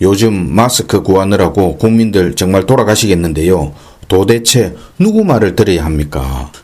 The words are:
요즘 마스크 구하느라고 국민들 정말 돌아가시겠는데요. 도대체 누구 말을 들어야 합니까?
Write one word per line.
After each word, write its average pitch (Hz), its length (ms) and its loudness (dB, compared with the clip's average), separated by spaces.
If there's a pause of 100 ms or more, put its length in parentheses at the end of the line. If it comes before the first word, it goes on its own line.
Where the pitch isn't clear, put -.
요즘 98 500 0
마스크 107 500 0
구하느라고 95 760 0
국민들 110 580 0
정말 95 320 0
돌아가시겠는데요. 90 1040 0 (360)
도대체 101 680 0 (240)
누구 214 260 2
말을 110 300 0
들어야 92 300 0
합니까? 73 680 -4 (140)